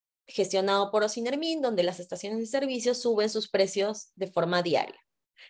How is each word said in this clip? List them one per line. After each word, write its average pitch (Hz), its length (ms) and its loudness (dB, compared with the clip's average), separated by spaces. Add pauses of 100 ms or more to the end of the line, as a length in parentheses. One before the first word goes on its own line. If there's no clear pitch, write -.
(260)
gestionado 196 640 2
por 214 140 2
Osinermin, 285 560 -2
donde 226 220 2
las 175 180 0
estaciones 202 380 -8
de 226 80 -4
servicio 247 480 0
suben 220 340 2
sus 214 200 -4
precios 196 640 0
de 185 140 -6
forma 175 340 2
diaria. 156 380 0 (500)